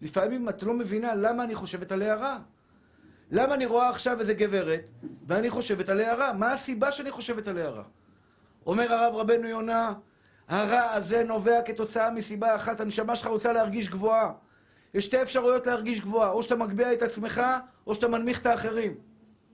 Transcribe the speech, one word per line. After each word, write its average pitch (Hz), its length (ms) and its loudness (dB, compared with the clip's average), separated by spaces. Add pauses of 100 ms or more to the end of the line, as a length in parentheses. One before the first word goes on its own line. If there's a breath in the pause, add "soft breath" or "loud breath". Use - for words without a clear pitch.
לפעמים 214 480 -2
את - 140 -8
לא 220 100 0
מבינה 226 420 -2
למה 233 280 0
אני 226 120 -4
חושבת 180 360 -8
עליה 202 240 0
רע. 254 220 -6 (920 soft breath)
למה 262 220 4
אני 262 120 0
רואה 240 240 4
עכשיו 247 300 -2
איזה 214 140 2
גברת, 196 480 2 (460)
ואני 208 220 2
חושבת 196 400 -2
עליה 220 240 2
רע? 254 200 0
מה 220 200 0
הסיבה 262 380 0
שאני 277 200 -6
חושבת 233 360 -6
עליה 170 220 -4
רע? 110 140 -10 (800 soft breath)
אומר 226 280 2
הרב 233 220 2
רבנו 226 320 2
יונה, 226 460 -2 (540 soft breath)
"הרע 220 440 2
הזה 214 320 0
נובע 233 420 2
כתוצאה 220 460 -2
מסיבה 220 440 0
אחת, 220 240 -4
הנשמה 220 360 -2
שלך - 120 -4
רוצה 226 260 0
להרגיש 214 360 0
גבוהה." 214 420 2 (640 soft breath)
יש 202 120 0
שתי 254 160 2
אפשרויות 247 460 2
להרגיש 226 340 -2
גבוהה, 202 300 2
או 220 120 0
שאתה 240 120 0
מגביה 233 380 0
את 233 80 0
עצמך, 226 400 -2 (460 loud breath)
או 214 80 -2
שאתה 240 120 0
מנמיך 233 340 0
את - 40 -2
האחרים. 226 500 0 (580)